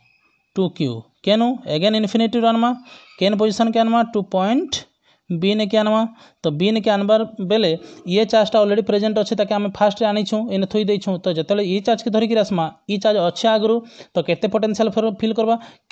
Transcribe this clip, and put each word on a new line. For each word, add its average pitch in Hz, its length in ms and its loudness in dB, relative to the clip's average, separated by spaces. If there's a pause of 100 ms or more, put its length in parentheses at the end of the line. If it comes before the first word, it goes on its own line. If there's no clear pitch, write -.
(560)
ଟୁ 190 80 0 (140)
କ୍ୟୁ 135 160 -2 (300)
କେନୁ? 220 240 2 (280)
ଏଗେନ୍ 196 240 2
ଇନଫିନିଟି 226 400 0
ରୁ 226 80 2
ଆନମା, 226 220 2 (500)
କେନ୍ 202 220 2
ପୋଜିସନ୍ 220 320 2
କେ 226 60 2
ଆନମା? 226 200 2 (140)
ଟୁ 214 60 0 (140)
ପଏଣ୍ଟ 220 400 0 (560)
ବି 180 260 0
ନେ 214 160 0
କେ 220 100 2
ଆନମା। 214 200 2 (420)
ତ 160 160 0
ବି 185 120 2
ନେ 220 140 0
କେ 220 80 2
ଆନବାର 202 280 2 (300)
ବେଲେ 208 180 2 (440)
ଇଏ 208 180 4
ଚାର୍ଜଟା 214 320 4
ଅଲରେଡ଼ି 202 260 2
ପ୍ରେଜେଣ୍ଟ 208 340 0
ଅଛେ, 202 160 -4
ତାକେ 208 180 -2
ଆମେ 202 200 -2
ଫାଷ୍ଟରେ 208 300 0
ଆଣିଛୁଁ, 208 320 -2 (140)
ଏନେ 190 200 -2
ଥୋଇ 214 160 0
ଦେଇଛୁଁ। 202 240 -2 (100)
ତ - 40 -4 (100)
ଯେତେବେଳେ 202 260 0 (100)
ଇ 196 40 0 (100)
ଚାର୍ଜ 226 160 0
କେ 240 120 -4
ଧରିକିରି 220 280 2
ଆସମା, 185 220 -2 (240)
ଇ 208 140 -2
ଚାର୍ଜ 214 140 2 (100)
ଅଛେ 226 200 -2
ଆଗରୁ, 220 280 2 (380)
ତ - 40 -6 (100)
କେତେ 175 260 0
ପୋଟେନସିଆଲ 220 420 0
ଫର 220 100 0 (160)
ଫିଲ୍ 220 180 -2
କରବା? 226 160 2 (360)